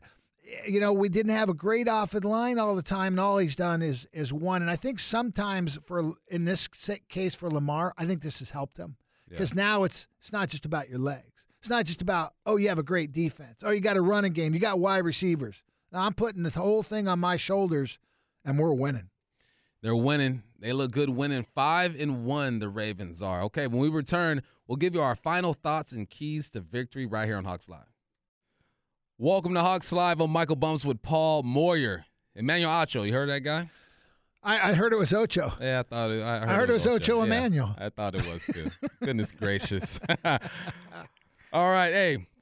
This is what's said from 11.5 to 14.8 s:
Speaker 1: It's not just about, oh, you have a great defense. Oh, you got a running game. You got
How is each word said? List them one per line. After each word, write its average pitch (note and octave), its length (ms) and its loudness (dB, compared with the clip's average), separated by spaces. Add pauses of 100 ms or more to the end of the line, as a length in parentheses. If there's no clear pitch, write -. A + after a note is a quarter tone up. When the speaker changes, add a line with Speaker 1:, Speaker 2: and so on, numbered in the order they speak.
Speaker 1:
It's - 80 -12
not A#3 160 0
just D#3+ 160 -6
about, F3 340 -2 (120)
oh, G#3+ 100 4
you G3+ 120 2
have F3+ 100 0
a D#3+ 40 0
great D3+ 300 -2
defense. - 500 -4
Oh, G#3+ 80 0
you G#3 100 2
got G3+ 160 2
a F#3+ 40 4
running G3 320 4
game. D#3+ 220 0
You E3 60 0
got G3 200 2